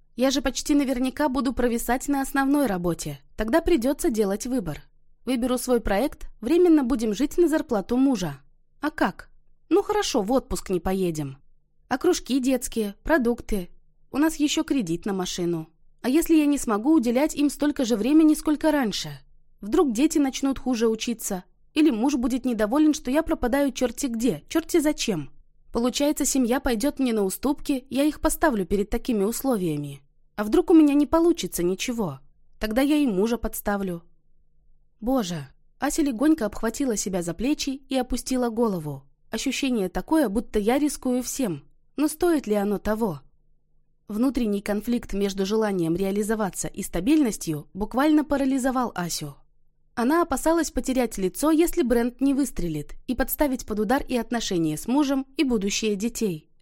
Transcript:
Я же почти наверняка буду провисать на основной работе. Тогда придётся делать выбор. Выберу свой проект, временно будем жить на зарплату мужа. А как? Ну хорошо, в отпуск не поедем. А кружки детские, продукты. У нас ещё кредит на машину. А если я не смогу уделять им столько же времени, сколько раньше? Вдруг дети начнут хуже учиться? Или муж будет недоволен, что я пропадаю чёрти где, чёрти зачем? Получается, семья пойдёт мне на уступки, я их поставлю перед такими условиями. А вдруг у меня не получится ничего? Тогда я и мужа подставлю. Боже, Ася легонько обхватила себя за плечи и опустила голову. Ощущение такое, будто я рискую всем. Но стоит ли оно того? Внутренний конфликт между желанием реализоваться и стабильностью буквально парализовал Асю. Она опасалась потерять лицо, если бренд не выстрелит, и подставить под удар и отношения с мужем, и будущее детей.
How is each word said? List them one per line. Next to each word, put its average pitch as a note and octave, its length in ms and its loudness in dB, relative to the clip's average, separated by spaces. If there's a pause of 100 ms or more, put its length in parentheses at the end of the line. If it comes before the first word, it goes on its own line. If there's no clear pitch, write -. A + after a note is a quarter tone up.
(180)
Я B3+ 120 2
же - 120 0
почти - 340 -2
наверняка C4 540 0
буду B3+ 240 -2
провисать A#3+ 560 0
на C#4 120 0
основной C#4 440 0
работе. F3 560 -4 (160)
Тогда A3+ 240 2
придётся C#4+ 480 2
делать G3+ 360 0
выбор. A3 380 -4 (400)
Выберу B3 340 0
свой B3 220 0
проект, G#3+ 480 -2 (140)
временно D#4+ 420 6
будем A3+ 300 0
жить C4+ 240 -2
на E4+ 100 6
зарплату B3 480 0
мужа. G#3 460 0 (400)
А D4+ 100 -2
как? - 380 -2 (400)
Ну G4 140 4
хорошо, G4+ 380 0
в G3 120 -2
отпуск A#3+ 360 -2
не F3+ 120 0
поедем. E3+ 560 -2 (500)
А C4+ 100 -2
кружки C#4+ 420 0
детские, A#3+ 640 -2
продукты. A#3 680 0 (420)
У - 60 -4
нас D#4 180 2
ещё D4+ 300 0
кредит F3 400 -2
на G#3 80 -2
машину. F3 560 -4 (320)
А - 80 -2
если D#4+ 260 4
я D4+ 100 6
не C#4+ 120 2
смогу A#3 360 0
уделять B3+ 420 2
им C#4+ 140 0
столько D4 360 -2
же A3 100 0
времени, D4+ 380 6
сколько D4+ 380 0
раньше? A3+ 380 -2 (520)
Вдруг B3+ 320 2
дети C#4+ 240 2
начнут C4+ 400 0
хуже A#3 300 0
учиться? A3 560 -4 (320)
Или D4+ 160 6
муж B3 240 0
будет B3 280 -2
недоволен, B3+ 520 2
что - 160 -6
я D4+ 100 4
пропадаю C#4+ 500 0
чёрти B3+ 360 -2
где, A3+ 420 -2
чёрти E4 300 0
зачем? G3 500 -2 (420)
Получается, C#4 540 0
семья B3+ 340 0
пойдёт C4+ 400 0
мне B3+ 140 0
на G#3 100 0
уступки, C4 680 -4
я C4 120 0
их D4+ 160 0
поставлю D4 460 2
перед G3+ 240 0
такими A#3 340 -2
условиями. F3+ 800 -2 (340)
А G#3 80 -4
вдруг A3+ 280 2
у - 20 10
меня D4 220 8
не D4 100 4
получится E4 560 2
ничего? F#3 580 -2 (400)
Тогда G#3+ 220 0
я D4 160 4
и D4 80 2
мужа A3 320 2
подставлю. G3+ 640 -4 (1000)
Боже, F3+ 480 -2 (320)
Ася C#4+ 220 0
легонько C#4 440 2
обхватила A3+ 520 -2
себя F#3 240 -4
за E3+ 120 -6
плечи C4+ 560 -2
и C4 60 -2
опустила B3+ 540 -2
голову. F#3 540 -2 (260)
Ощущение A3+ 580 -2
такое, B3 420 0
будто G#3+ 300 -2
я A#3 180 2
рискую C4 460 -2
всем. F#3+ 400 -4 (320)
Но D4 120 0
стоит D#4+ 400 0
ли G#3 80 0
оно G3+ 240 -2
того? G#3 420 -4 (840)
Внутренний G#3+ 540 -2
конфликт G#3+ 520 -4
между G3 320 -2
желанием G3 500 0
реализоваться G3+ 720 -2
и - 160 -10
стабильностью F#3 880 0
буквально C#4+ 520 0
парализовал C4 680 0
Асю. D#3+ 420 -8 (600)
Она C#4 260 2
опасалась E4 500 0
потерять B3 460 -2
лицо, F#3+ 340 0
если E4 300 2
бренд A#3+ 400 0
не C#4 120 2
выстрелит, F3 600 -4 (140)
и B3 80 -2
подставить C4 500 0
под G#3 140 -4
удар A#3+ 280 0
и B3 100 -2
отношения F#3 600 -2
с - 100 -10
мужем, C4+ 380 0 (120)
и D#4+ 60 2
будущее G#3+ 520 0
детей. G3+ 540 -4 (120)